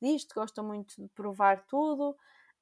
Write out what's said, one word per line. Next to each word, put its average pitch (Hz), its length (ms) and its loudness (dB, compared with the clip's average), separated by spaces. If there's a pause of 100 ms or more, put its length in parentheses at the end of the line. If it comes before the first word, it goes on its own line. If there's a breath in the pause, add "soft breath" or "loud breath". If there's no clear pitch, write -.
disto, 277 340 -2
gostam 214 300 -6
muito 208 360 -10
de 196 80 -14
provar 196 580 2
tudo, 285 500 0 (460 soft breath)